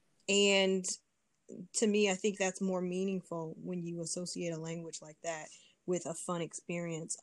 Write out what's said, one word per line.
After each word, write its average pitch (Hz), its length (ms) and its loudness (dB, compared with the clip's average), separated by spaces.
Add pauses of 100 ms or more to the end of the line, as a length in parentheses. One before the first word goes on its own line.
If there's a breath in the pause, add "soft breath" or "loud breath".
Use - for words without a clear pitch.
(300)
and 196 560 6 (880)
to 226 140 2
me, 208 220 6
I 185 60 2
think 202 220 0
that's 185 240 0
more 185 200 2
meaningful 180 800 -4
when 175 220 -4
you 170 180 -6
associate 175 520 -4
a 160 60 -6
language 165 420 -8
like 151 220 -18
that 160 240 -6 (380 soft breath)
with 180 200 -2
a 165 80 -2
fun 170 280 -4
experience. 165 800 -6